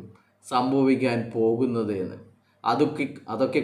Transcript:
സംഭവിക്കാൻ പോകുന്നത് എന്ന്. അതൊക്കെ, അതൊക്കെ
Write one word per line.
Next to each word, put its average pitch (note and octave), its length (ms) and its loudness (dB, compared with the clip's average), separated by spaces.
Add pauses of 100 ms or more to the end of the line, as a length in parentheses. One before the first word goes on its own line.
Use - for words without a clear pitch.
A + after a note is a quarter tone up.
(500)
സംഭവിക്കാൻ C3 680 2 (180)
പോകുന്നത് A#2 680 0
എന്ന്. F2 160 -8 (540)
അതൊക്കെ, C#3 340 0 (280)
അതൊക്കെ C3 300 0